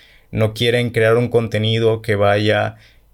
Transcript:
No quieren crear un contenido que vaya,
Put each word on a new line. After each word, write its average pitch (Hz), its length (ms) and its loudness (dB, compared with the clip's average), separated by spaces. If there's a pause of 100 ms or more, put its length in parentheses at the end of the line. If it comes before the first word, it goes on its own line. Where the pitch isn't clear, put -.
(320)
No 110 220 -2
quieren 120 360 0
crear 113 260 2
un 120 120 0
contenido 110 720 0
que 104 140 -2
vaya, 104 600 0 (380)